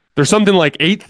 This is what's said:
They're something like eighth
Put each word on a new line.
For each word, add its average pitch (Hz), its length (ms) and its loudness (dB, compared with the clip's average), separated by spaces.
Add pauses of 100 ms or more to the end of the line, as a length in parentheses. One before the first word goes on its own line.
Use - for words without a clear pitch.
(160)
They're 147 100 0
something 202 300 2
like 156 260 0
eighth 175 280 -4